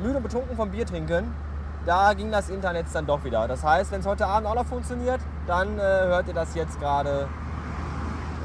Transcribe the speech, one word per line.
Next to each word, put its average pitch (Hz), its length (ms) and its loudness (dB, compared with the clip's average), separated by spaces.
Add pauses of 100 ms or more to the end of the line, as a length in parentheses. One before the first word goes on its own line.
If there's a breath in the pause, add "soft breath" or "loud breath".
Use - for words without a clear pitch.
müde 262 140 0
und 254 60 0
betrunken 233 340 -4
vom 214 140 -2
Bier 214 160 -2
trinken, 170 460 -2 (540)
da 196 260 6
ging 208 200 -2
das 202 180 0
Internet 175 420 -2
dann 156 140 0
doch 143 160 2
wieder. 113 240 2
Das 127 160 -2
heißt, 165 300 4
wenn's 190 140 -2
heute 196 200 2
Abend 208 220 2
auch 220 80 0
noch 240 100 0
funktioniert, 247 540 -2 (260)
dann, 190 320 2
äh, 202 40 0
hört 185 460 4
ihr 170 60 -6
das 165 200 -2
jetzt 160 260 -2
gerade, 143 480 2 (1160)